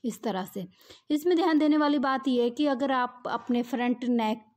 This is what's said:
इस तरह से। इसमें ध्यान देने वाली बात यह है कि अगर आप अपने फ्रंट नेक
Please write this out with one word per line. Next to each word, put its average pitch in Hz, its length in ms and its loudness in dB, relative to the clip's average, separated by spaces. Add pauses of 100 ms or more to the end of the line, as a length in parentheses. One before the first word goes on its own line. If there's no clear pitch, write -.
इस - 180 -8
तरह 190 240 -4
से। 165 200 -10 (440)
इसमें 311 260 2
ध्यान 320 220 2
देने 302 200 4
वाली 294 220 2
बात 262 280 0
यह 247 140 2
है 240 100 2
कि 294 160 0
अगर 262 240 0
आप 247 360 -2
अपने 240 360 -2
फ्रंट 247 420 -2
नेक 220 380 0 (120)